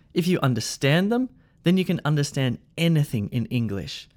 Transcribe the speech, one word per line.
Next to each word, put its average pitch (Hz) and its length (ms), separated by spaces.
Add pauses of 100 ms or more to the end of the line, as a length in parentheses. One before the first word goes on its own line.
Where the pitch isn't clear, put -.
(120)
If 170 140
you 175 140
understand 139 720
them, 254 200 (340)
then 175 120
you 185 80
can 170 200
understand 143 540 (180)
anything 147 520
in 117 180
English. 113 720